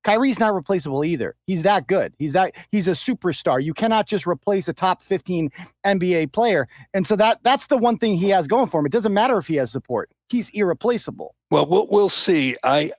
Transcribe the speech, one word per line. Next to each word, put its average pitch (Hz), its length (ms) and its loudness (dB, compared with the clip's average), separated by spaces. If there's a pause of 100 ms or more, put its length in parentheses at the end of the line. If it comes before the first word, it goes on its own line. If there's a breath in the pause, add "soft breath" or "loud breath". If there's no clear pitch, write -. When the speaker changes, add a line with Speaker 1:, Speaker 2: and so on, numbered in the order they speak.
Speaker 1:
Kyrie's 220 380 0
not 214 140 2
replaceable 151 500 -2
either. 135 320 -4 (100)
He's 180 180 -2
that 190 220 2
good. 180 320 -2
He's 147 140 -6
that, 185 220 0 (160 loud breath)
he's 190 180 0
a 180 40 0
superstar. 160 720 -2
You 156 120 -4
cannot 220 320 0
just 196 200 -4
replace 185 420 -2
a 165 40 -6
top 185 300 -2
fifteen 175 480 -4 (340 loud breath)
N 196 140 2
B 180 160 0
A 160 120 0
player. 190 420 0 (260 loud breath)
And 190 120 0
so 214 100 2
that, 214 260 2
that's 269 240 2
the 285 100 2
one 233 220 2
thing 214 180 0
he 196 140 0
has 180 160 4
going 233 220 2
for 160 120 0
him. 147 60 0
It 139 60 -2
doesn't 220 200 0
matter 226 240 2
if 160 100 -4
he 160 100 -2
has 131 140 0
support. 120 400 -6 (200)
He's 240 200 -2
irreplaceable. 208 840 -4 (160)
Speaker 2:
Well, 147 160 2
we'll, 190 220 4
we'll 202 200 4
see. 135 540 2
I, 147 360 2